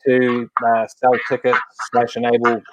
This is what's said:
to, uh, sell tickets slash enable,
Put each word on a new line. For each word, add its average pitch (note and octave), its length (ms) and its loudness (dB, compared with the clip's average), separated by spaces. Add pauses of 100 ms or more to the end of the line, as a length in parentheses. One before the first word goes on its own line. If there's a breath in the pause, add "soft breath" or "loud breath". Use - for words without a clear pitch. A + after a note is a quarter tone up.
to, B2 440 0 (160)
uh, A2+ 200 2
sell B2+ 260 0 (160)
tickets B2 300 0 (320)
slash A#2+ 260 0
enable, A#2 440 0 (120)